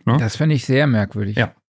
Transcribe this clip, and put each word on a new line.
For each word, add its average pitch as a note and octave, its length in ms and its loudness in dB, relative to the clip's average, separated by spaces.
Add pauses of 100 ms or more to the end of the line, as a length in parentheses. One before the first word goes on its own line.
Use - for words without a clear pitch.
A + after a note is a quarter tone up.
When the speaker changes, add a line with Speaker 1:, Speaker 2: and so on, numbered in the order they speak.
Speaker 1:
ne? A#2+ 120 2
Speaker 2:
Das A#2 200 -2
finde D#3 180 2
ich B2+ 100 -4
sehr C#3 220 2
merkwürdig. G#2+ 480 -2
Speaker 1:
Ja. A2+ 180 -2 (220)